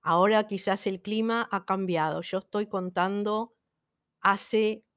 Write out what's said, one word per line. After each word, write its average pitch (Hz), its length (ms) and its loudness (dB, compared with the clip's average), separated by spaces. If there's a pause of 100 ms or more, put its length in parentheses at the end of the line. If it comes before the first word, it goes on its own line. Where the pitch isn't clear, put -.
Ahora 202 420 4
quizás 196 400 -4
el 190 160 -4
clima 220 500 -2
ha 190 140 -4
cambiado. 170 560 0
Yo 185 160 -6
estoy 208 300 -4
contando 202 880 -2 (680)
hace 214 640 0 (120)